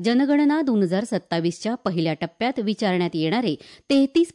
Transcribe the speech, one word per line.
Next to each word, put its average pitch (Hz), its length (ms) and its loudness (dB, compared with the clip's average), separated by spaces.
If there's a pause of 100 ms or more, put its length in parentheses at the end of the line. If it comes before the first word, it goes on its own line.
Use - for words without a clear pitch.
जनगणना 285 560 2
दोन 240 200 2
हजार 185 220 0
सत्तावीसच्या 175 720 -4
पहिल्या 165 380 -2
टप्प्यात 226 460 -6
विचारण्यात 196 540 -2
येणारे 165 420 -2 (340)
तेहतीस 277 460 2